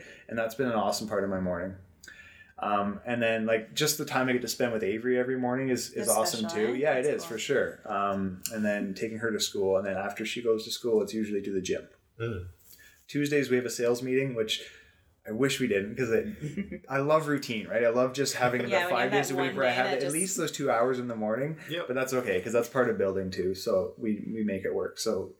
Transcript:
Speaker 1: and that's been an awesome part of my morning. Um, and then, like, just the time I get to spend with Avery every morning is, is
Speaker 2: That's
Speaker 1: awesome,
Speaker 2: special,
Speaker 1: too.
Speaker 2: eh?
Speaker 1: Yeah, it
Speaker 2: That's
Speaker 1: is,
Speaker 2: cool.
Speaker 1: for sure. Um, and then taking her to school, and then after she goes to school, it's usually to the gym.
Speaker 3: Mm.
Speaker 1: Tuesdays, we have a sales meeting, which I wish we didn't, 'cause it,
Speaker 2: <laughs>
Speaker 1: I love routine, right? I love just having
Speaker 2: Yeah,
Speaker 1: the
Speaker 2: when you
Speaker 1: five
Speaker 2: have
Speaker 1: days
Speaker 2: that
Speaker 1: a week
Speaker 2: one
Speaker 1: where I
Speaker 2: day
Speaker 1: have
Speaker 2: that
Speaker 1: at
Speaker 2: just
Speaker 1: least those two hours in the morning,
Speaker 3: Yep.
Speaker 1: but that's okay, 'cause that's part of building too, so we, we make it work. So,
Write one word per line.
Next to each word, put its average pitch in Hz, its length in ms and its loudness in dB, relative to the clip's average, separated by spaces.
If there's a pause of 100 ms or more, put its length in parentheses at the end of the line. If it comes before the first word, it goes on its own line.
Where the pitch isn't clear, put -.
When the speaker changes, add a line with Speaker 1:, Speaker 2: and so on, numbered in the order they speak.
(280)
Speaker 1:
and 120 100 -4
that's 113 180 -2
been 135 120 0
an 120 60 0
awesome 104 340 0
part 101 160 0
of 98 60 -2
my 95 100 -2
morning. 92 360 -2 (840)
Um, 101 460 0
and 117 160 0
then, 113 240 2
like, 110 300 0
just 147 240 0
the 147 60 -2
time 131 240 0
I 127 40 4
get 123 80 2
to 117 60 -6
spend 120 260 0
with 107 100 -2
Avery 113 360 2
every 127 180 0
morning 127 320 0
is, 117 220 0
is 107 160 -4
Speaker 2:
That's - 20 0
Speaker 1:
awesome, 110 300 2 (100)
Speaker 2:
special, 107 180 0
Speaker 1:
too. 120 60 2
Speaker 2:
eh? 127 40 -2
Speaker 1:
Yeah, 143 180 2
it 127 80 0
Speaker 2:
That's 147 40 2 (100)
Speaker 1:
is, - 60 -4
Speaker 2:
cool. - 100 -8
Speaker 1:
for 110 40 -6
sure. 101 480 0
Um, 98 560 0 (100)
and 107 140 -2
then 101 300 0
taking 110 240 -6
her 113 120 -2
to 101 80 -2
school, 95 380 2
and 101 80 0
then 95 100 -2
after 101 300 -4
she 120 160 -6
goes 113 240 2
to 117 60 -10
school, 107 320 2
it's 98 100 -6
usually 104 300 -2
to 101 100 -4
the 95 80 0
gym. - 260 -4 (320)
Speaker 3:
Mm. 104 280 -6 (600)
Speaker 1:
Tuesdays, 143 440 0
we 127 60 6
have 123 80 2
a 117 40 -2
sales 123 320 2
meeting, 131 320 2
which 110 300 -2 (640)
I 107 40 -6
wish 131 280 2
we 127 80 2
didn't, 104 300 0
'cause 127 120 0
it, 110 160 4 (600)
Speaker 2:
<laughs> - 40 -20
Speaker 1:
I 135 100 0
love 151 280 4
routine, 123 400 -2
right? 110 160 2
I 117 60 6
love 127 240 4
just 139 220 0
having 123 260 2
Speaker 2:
Yeah, 120 60 -2
Speaker 1:
the 120 60 0
Speaker 2:
when - 100 4
you - 60 0
Speaker 1:
five 127 220 2
Speaker 2:
have - 0 -
Speaker 1:
days 135 180 2
Speaker 2:
that 139 60 -2
Speaker 1:
a - 20 2
week 135 140 2
Speaker 2:
one 131 60 -6
Speaker 1:
where 135 80 2
I 127 40 6
Speaker 2:
day 120 60 2
Speaker 1:
have 127 120 4
Speaker 2:
that 139 100 0
Speaker 1:
at 127 40 -2
Speaker 2:
just 143 120 -2
Speaker 1:
least 185 240 0
those 165 160 -2
two 135 180 0
hours 123 280 4
in 123 100 -4
the 117 80 -4
morning, 123 400 -2 (120)
Speaker 3:
Yep. 170 180 -6
Speaker 1:
but 123 80 -2
that's 131 180 0
okay, 107 280 2
'cause 107 120 -4
that's 117 160 2
part 120 200 2
of 104 80 0
building 95 320 0
too, 92 240 -2
so 95 440 0
we, 110 260 -2 (100)
we 110 120 -2
make 98 200 -2
it - 80 0
work. 98 240 -2
So, 95 420 -2